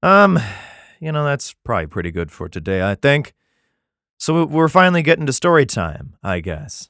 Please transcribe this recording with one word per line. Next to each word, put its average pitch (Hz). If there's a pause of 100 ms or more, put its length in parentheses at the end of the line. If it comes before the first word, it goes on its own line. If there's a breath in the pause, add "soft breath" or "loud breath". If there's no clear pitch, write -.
Um, 190 (600 loud breath)
you 156
know, 151
that's 143 (100)
probably 92
pretty 85
good 80
for -
today, 92
I 101
think. 143 (840)
So -
we-, 165
we're 156
finally 180
getting 156
to 135
story 160
time, 80
I 90
guess. 80